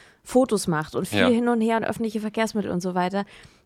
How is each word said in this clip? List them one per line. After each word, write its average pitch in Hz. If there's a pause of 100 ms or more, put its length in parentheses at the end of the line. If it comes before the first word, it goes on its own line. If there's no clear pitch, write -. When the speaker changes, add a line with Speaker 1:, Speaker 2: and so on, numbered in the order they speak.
(240)
Speaker 1:
Fotos 240
macht 156
und -
viel 202
Speaker 2:
Ja. 247
Speaker 1:
hin 240
und 233
her 226
und 220
öffentliche 220
Verkehrsmittel 214
und 180
so 180
weiter, 185 (420)